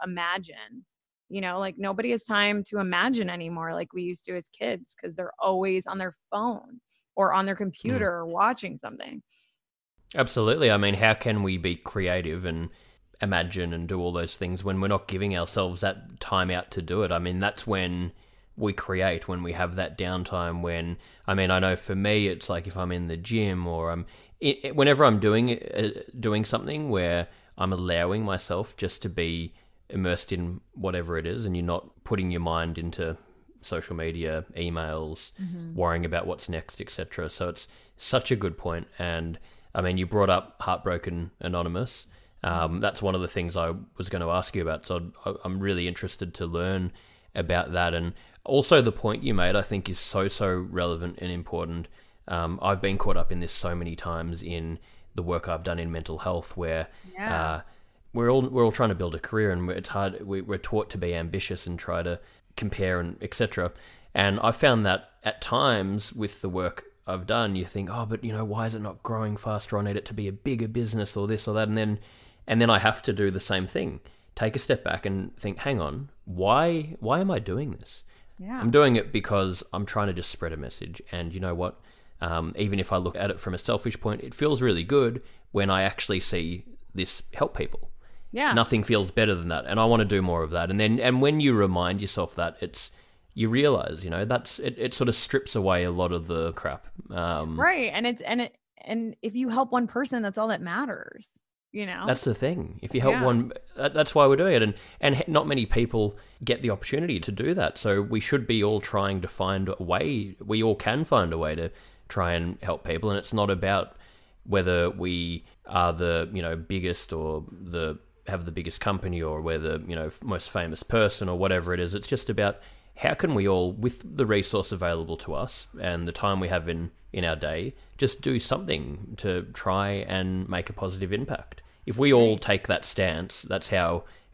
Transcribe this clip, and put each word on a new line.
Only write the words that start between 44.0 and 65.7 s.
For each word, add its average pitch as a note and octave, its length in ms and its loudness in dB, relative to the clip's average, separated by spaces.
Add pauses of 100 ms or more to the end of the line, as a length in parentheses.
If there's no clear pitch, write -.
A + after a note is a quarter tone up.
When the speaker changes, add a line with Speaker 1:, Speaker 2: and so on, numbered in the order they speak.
Speaker 2:
gonna E2+ 200 -2
ask F2+ 260 0
you F#2 60 0
about. D#2+ 240 -2
So F2 260 -4 (140)
I, G2 80 -4 (100)
I'm F#2 160 -4
really F#2 280 0
interested F2 480 -6
to F2+ 100 -4
learn F2+ 460 0 (420)
about F2 400 0
that. E2+ 200 2
And E2+ 200 -2 (320)
also C#3 360 6
the A2+ 100 4
point A2 320 -2
you C3 100 2
made, F#2 220 6
I G2+ 60 4
think, G2 280 -2
is F#2 100 -6
so, G2 280 0
so G2 260 0
relevant F2 640 -2
and F2+ 120 -6
important. E2+ 560 -6 (400)
Um, E2+ 340 -2
I've G2 200 2
been G2 160 0
caught F#2+ 200 8
up F2+ 140 8
in F2 80 2
this E2+ 120 -4
so F2 240 -4
many E2+ 200 -4
times E2+ 460 -6
in E2 380 -6 (360)
the F2+ 80 -4
work F2 260 -2
I've E2+ 140 -4
done E2+ 160 -2
in E2+ 120 -4
mental D#2+ 280 -6
health F2 360 -4
where, D#2+ 320 -2 (260)
Speaker 1:
Yeah. F#3+ 280 -2
Speaker 2:
uh, D#2+ 200 -2 (500)
we're A#2+ 200 2
all, C3 100 6
we're B2+ 220 4
all A2+ 80 6
trying A2+ 180 2
to F#2 60 2
build F2 180 -2
a - 60 -6
career, G#2+ 320 0
and F2+ 180 0
it's F2+ 200 -6
hard. G2 360 -2
We, G2 160 -4
we're G2 160 -4
taught - 340 -2
to G#2 60 -6
be F2 160 -2
ambitious E2+ 540 -4
and F2 100 -4
try F2 240 -4
to F2 180 -2 (360)
compare F#2+ 440 0
and E2+ 220 -4
et - 140 -8
cetera. F2+ 360 0 (440)
And G2 240 4
I A#2 120 4
found A#2+ 360 6
that - 240 0 (120)
at - 180 -4
times G#2+ 680 0